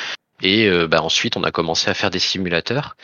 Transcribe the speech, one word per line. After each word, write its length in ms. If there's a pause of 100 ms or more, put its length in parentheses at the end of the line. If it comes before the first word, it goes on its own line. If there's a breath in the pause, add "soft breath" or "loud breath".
(420 loud breath)
Et, 260
euh, 180
bah, 140
ensuite, 380
on 60
a 60
commencé 380
à 60
faire 160
des 80
simulateurs. 840